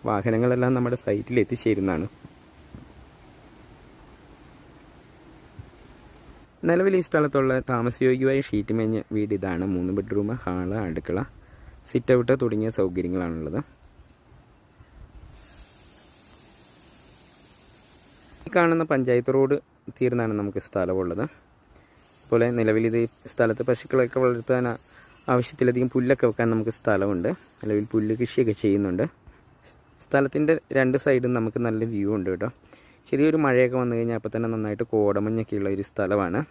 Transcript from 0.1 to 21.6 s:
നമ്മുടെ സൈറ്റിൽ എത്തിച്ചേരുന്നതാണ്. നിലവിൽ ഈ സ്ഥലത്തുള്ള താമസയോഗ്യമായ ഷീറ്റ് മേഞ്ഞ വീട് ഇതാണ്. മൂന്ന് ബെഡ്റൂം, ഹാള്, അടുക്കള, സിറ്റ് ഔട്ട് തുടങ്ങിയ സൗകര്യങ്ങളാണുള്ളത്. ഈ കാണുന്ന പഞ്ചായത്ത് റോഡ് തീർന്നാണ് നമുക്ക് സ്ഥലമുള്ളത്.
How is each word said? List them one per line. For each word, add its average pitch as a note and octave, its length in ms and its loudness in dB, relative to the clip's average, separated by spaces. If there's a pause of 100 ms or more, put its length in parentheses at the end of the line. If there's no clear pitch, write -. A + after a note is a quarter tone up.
നമ്മുടെ B2 260 -2
സൈറ്റിൽ G#2+ 400 0
എത്തിച്ചേരുന്നതാണ്. F#2+ 640 0 (4000)
നിലവിൽ F#3 320 4
ഈ - 80 -4
സ്ഥലത്തുള്ള C#3 440 2 (200)
താമസയോഗ്യമായ C3 760 2
ഷീറ്റ് G#2+ 300 -2
മേഞ്ഞ A2 180 0 (200)
വീട് G#2 220 0
ഇതാണ്. F#2 260 -4 (100)
മൂന്ന് F2+ 240 -2
ബെഡ്റൂം, G2+ 320 -2 (140)
ഹാള്, F2+ 320 -4 (100)
അടുക്കള, E2 320 -4 (720)
സിറ്റ് B2+ 260 2
ഔട്ട് B2 260 2
തുടങ്ങിയ A2 360 -2
സൗകര്യങ്ങളാണുള്ളത്. F2 840 -2 (4000)
ഈ - 100 -12
കാണുന്ന E3 360 4
പഞ്ചായത്ത് B2+ 440 2
റോഡ് C3+ 200 4 (420)
തീർന്നാണ് A#2+ 420 0
നമുക്ക് G2+ 280 -4
സ്ഥലമുള്ളത്. F#2 560 -2 (960)